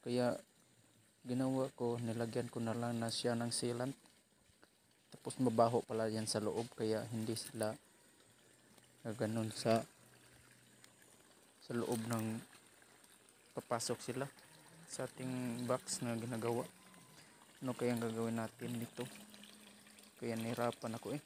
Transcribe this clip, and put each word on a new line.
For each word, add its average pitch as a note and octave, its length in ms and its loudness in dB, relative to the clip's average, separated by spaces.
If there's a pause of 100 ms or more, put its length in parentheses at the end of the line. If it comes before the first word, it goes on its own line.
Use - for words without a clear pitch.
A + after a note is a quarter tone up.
Kaya B2 320 2 (880)
ginawa C3 480 2
ko, A#2+ 240 0
nilagyan A#2 480 0
ko A#2 160 -4
na A2+ 160 0
lang A#2+ 240 0
na A#2 80 0
siya A#2+ 240 2
ng A#2 160 0
sealant. A#2+ 400 0 (1200)
Tapos - 320 -8
mabaho A#2 400 6
pala A2+ 240 0
yan A2 240 0
sa A2 80 2
loob, G#2+ 400 0
kaya A2 320 2
hindi A2+ 240 -2
sila A2 400 -4 (1300)
na A#2 160 -6
ganun A2 320 2
sa, A2+ 320 4 (1800)
sa - 80 -6
loob A#2+ 320 0
ng A2+ 320 0 (1200)
papasok A#2 400 -2
sila B2+ 320 -4 (560)
sa - 240 -6
ating B2 560 -4
box B2+ 400 0
na A#2 80 0
ginagawa. A#2 480 0 (1040)
Ano B2 80 0
kaya B2 240 2
ang A#2 80 0
gagawin A2+ 320 0
natin A#2 400 -4
nito? A#2+ 240 -6 (1200)
Kaya A#2 160 -2
nahirapan A#2 640 -2
ako B2+ 160 -2
eh. - 80 -6